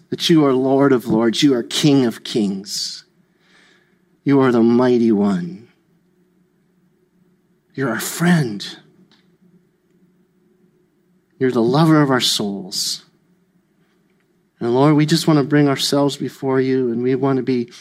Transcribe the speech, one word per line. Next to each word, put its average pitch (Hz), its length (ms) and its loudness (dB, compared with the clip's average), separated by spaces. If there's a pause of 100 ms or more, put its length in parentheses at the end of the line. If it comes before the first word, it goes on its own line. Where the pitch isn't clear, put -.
that - 220 -4
you 156 160 4
are 135 80 2
Lord 135 380 2
of 120 140 0
Lords. 113 360 0
You 139 120 4
are 117 80 -2
King 139 440 2
of - 180 -6
Kings. - 800 -6 (1200)
You 139 160 4
are 131 120 4
the 120 100 2
Mighty 120 500 4
One. 98 560 -2 (2000)
You're 135 160 -4
our 107 100 -8
friend. 151 760 -2 (2500)
You're 131 120 0
the 123 120 0
lover 151 400 4
of 139 80 0
our 127 100 0
souls. - 840 -6 (1600)
And 117 140 -2
Lord, 143 200 4
we 151 120 2
just 165 200 -2
want 156 120 4
to 135 60 0
bring 147 240 2
ourselves 139 500 -2
before 131 420 -4
you, 131 320 -2
and 117 100 -4
we 127 120 0
want 135 240 -2
to 123 40 -4
be 120 380 -4